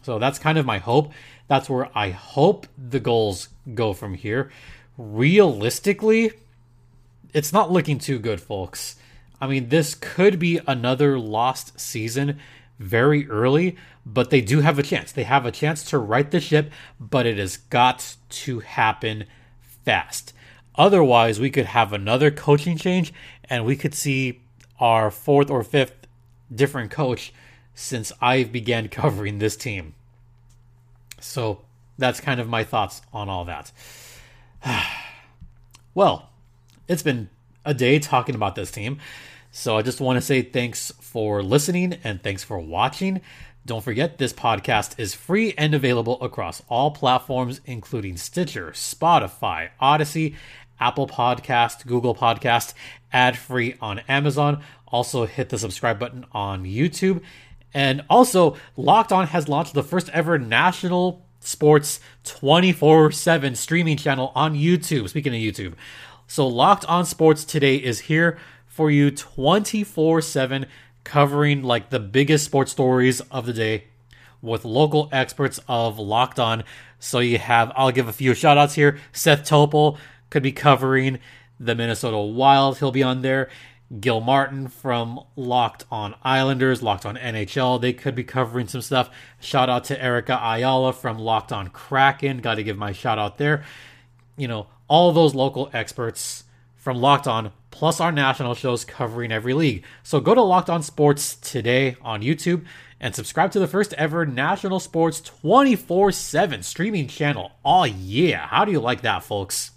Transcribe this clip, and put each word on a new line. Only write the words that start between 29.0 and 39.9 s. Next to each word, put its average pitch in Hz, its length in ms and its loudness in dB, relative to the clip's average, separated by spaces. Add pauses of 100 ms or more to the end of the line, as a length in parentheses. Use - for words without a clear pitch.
this 107 160 0
team. 90 380 -10 (1300)
So 110 440 -6 (320)
that's 127 240 -2
kind 131 180 -4
of 117 80 -8
my 113 160 -2
thoughts 107 380 -4 (120)
on 104 160 -8
all 90 160 -6
that. 78 260 -14 (920)
<sighs> 127 100 -6 (1200)
Well, 180 360 0 (580)
it's 170 160 -2
been 120 260 -2 (360)
a 151 80 -2
day 127 260 2
talking 135 360 -2
about 101 200 -4
this 98 160 -10
team. 123 280 -10 (520)
So 110 260 -2
I 107 40 2
just 123 180 -4